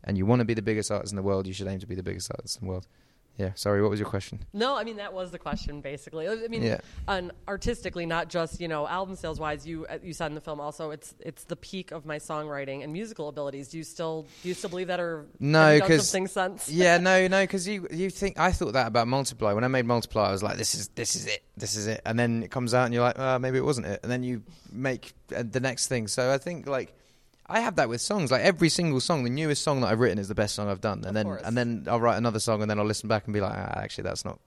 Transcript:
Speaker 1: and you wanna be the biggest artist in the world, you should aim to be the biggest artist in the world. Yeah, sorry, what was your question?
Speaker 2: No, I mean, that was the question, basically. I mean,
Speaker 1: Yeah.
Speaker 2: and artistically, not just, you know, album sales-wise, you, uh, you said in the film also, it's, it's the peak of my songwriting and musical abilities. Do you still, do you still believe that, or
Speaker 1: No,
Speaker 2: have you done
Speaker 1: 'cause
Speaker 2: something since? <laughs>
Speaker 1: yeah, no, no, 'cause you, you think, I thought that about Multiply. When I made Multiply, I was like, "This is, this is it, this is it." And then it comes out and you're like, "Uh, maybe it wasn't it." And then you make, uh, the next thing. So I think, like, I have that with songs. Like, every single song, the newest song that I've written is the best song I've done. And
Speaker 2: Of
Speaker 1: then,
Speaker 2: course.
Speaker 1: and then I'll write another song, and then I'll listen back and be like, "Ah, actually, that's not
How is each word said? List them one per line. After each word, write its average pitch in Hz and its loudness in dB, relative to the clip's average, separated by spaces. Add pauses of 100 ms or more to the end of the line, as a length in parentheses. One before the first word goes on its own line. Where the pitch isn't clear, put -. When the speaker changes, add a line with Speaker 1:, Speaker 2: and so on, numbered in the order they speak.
Speaker 1:
and 98 0
you 95 2
wanna 120 6
be 117 0
the 110 -2
biggest 107 0
artist 101 -4
in - -6
the 95 -4
world, 95 0
you 92 -6
should 95 -6
aim 95 -4
to 107 -12
be 92 -6
the 92 -6
biggest 95 -6
artist - -10
in 98 -6
the 92 -4
world. 92 -6 (520)
Yeah, 95 -2
sorry, 101 2
what 104 4
was 104 -2
your 104 -4
question? 101 -6 (120)
Speaker 2:
No, 247 0
I 214 -4
mean, 226 -8
that 202 -10
was 185 -6
the 170 -12
question, 147 -6
basically. 147 -8
I 226 -4
mean, 226 -2
Speaker 1:
Yeah. 113 2 (280)
Speaker 2:
and 180 -2 (160)
artistically, 190 -4
not 165 -2
just, 165 -2
you 175 -6
know, 151 -2
album 190 -4
sales-wise, 151 -6
you, 160 -10
uh, - -10
you 170 -10
said 165 -6
in - -8
the 151 -10
film 151 -10
also, 151 -8
it's, 151 -12
it's - -14
the 175 -8
peak - -12
of 156 -10
my 151 -8
songwriting 143 -6
and 151 -10
musical 190 -8
abilities. 139 -8
Do 165 -12
you 160 -8
still, 160 -6 (160)
do 180 -6
you 180 -2
still 180 -8
believe 180 -4
that, 180 -2
or 165 -6 (120)
Speaker 1:
No, 151 6
Speaker 2:
have 156 12
you 151 10
done - 4
Speaker 1:
'cause 156 6
Speaker 2:
something 190 0
since? 185 -2
<laughs> - -6
Speaker 1:
yeah, 175 8
no, 185 6
no, 190 4
'cause 185 -2
you, 202 -4
you 180 -2
think, 190 -4
I 180 6
thought 143 0
that 123 4
about 113 4
Multiply. 123 2
When 110 2
I 127 2
made 127 2
Multiply, 113 2
I - 2
was 95 0
like, 101 -2
"This - 0
is, - -6
this 113 -2
is 107 -6
it, 107 -4 (120)
this 104 -4
is 104 -4
it." 110 -2
And 113 0
then 117 2
it 92 -8
comes 123 -2
out 127 6
and 117 -2
you're 120 4
like, 120 2
"Uh, 131 0
maybe 127 0
it 127 0
wasn't 123 0
it." 98 -4
And 120 -4
then 127 -2
you 123 -4 (300)
make, 127 -6 (220)
uh, 120 -2
the 117 -2
next 123 -2
thing. 117 0
So 127 2
I 139 2
think, 170 -8
like, 131 -4 (580)
I 220 0
have 220 -2
that 139 4
with 117 -2
songs. 190 0
Like, 123 4
every 170 6
single 156 2
song, 147 0
the 120 0
newest 147 0
song 143 2
that 120 4
I've 110 4
written 104 4
is 98 -4
the 101 -4
best 104 2
song 104 -4
I've 98 -4
done. 104 -2
And 104 -8
Speaker 2:
Of 98 -4
Speaker 1:
then, 107 2
Speaker 2:
course. 95 -6
Speaker 1:
and 113 0
then 117 -2
I'll 117 2
write 113 4
another 110 0
song, 107 0
and 107 0
then 104 2
I'll 104 2
listen 107 -2
back 107 2
and 107 -6
be 104 2
like, 98 0
"Ah, 98 -4
actually, 101 -8
that's - -4
not - -8